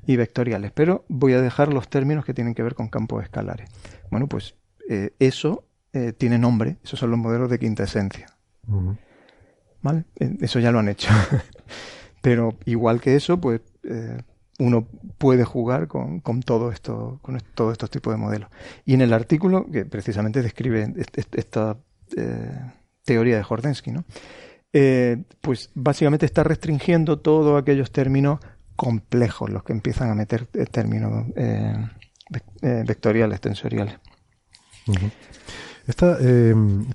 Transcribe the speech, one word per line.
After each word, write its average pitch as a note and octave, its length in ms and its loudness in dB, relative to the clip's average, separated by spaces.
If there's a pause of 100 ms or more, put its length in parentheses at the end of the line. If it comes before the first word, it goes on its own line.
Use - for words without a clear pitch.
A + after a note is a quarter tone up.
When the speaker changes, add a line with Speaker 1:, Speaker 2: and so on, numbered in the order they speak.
Speaker 1:
y C3 100 4
vectoriales, A2+ 560 -2
pero F3 380 2
voy C3+ 240 2
a B2+ 80 4
dejar C#3+ 320 2
los B2 160 -4
términos C#3+ 340 0
que B2+ 120 -6
tienen A#2 180 -4
que A2+ 100 -4
ver A#2 120 -4
con A#2 120 -6
campos A2+ 360 -4
escalares. - 460 -8 (420)
Bueno, B2 160 -2
pues, - 280 -8 (340)
eh, G2+ 200 -2 (100)
eso, D3+ 480 0 (240)
eh, A#2+ 220 -4
tiene A#2+ 260 2
nombre, A#2+ 460 2
esos - 160 -12
son A#2 100 0
los A#2 80 0
modelos A#2 300 -2
de A#2+ 100 0
quinta A2 240 -2
esencia. G2 440 -4 (380)
Speaker 2:
Ujú. G2 300 -2 (840)
Speaker 1:
¿Vale? D#3+ 240 -2 (120)
Eh, B2+ 220 -4
eso A#2+ 200 -2
ya A#2 120 4
lo A#2 80 2
han G#2+ 80 2
hecho. - 220 -4
<laughs> - 680 0 (460)
Pero A#2 440 0
igual A#2 360 2
que C3+ 140 4
eso, E3+ 240 2
pues, A#2+ 220 -2 (220)
eh, A#2 340 -10 (420)
uno A#2+ 280 2 (300)
puede B2+ 260 6
jugar B2 440 -2
con, D3 340 -6
con B2 200 -4
todo A#2+ 300 0
esto, A2+ 500 -10
con C3 140 -10
est-, A2+ 100 -10 (100)
todos A2+ 180 0
estos A2 160 -8
tipos A2+ 240 -4
de G#2+ 40 -4
modelos. G#2+ 320 -6 (360)
Y - 80 2
en C3 80 6
el A#2 120 4
artículo, F3 560 2
que B2 160 -4
precisamente G#2+ 560 -4
describe A#2 560 -2
est-, - 200 -10
est-, - 200 -6
esta, A2 400 -4 (380)
eh, A#2 360 -6 (520)
teoría A#2 320 4
de G#2 80 0
Jordensky, A#2+ 480 -4
¿no? D#3 140 -6 (720)
Eh, B2+ 460 4 (160)
pues - 340 -4
básicamente D3 520 2
está D#3 180 2
restringiendo D#3+ 760 2
todos D3+ 420 4
aquellos C#3 300 2
términos C#3 480 2 (360)
complejos, A2+ 720 0
los G2+ 140 -6
que - 80 -6
empiezan A2+ 380 -2
a A2 60 0
meter, A2+ 380 -2
eh, E3 120 -2
términos, A2 600 -2 (100)
eh, G#2+ 360 -2 (560)
vec-, - 140 -10 (180)
eh, B2 240 0
vectoriales, A2 540 0
tensoriales. G#2+ 560 -4 (920)
Speaker 2:
Ujú. G2 220 0 (800)
Esta, E3+ 320 2
eh, A#2+ 340 6 (420)